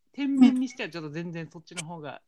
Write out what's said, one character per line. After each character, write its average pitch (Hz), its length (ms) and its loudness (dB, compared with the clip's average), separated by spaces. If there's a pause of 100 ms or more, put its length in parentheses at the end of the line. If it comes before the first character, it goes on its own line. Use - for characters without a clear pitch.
(140)
天 277 220 -2
秤 254 240 8
に 262 80 -2
し - 80 -16
て - 80 -8
は 185 60 -6
ち 160 80 -12
ょ 165 40 -8
っ - 20 -8
と 151 60 -8
全 170 220 -8
然 165 160 -8
そ - 120 -20
っ 160 40 -20
ち - 120 -20
の 170 80 -10
方 165 160 -14
が 147 280 -12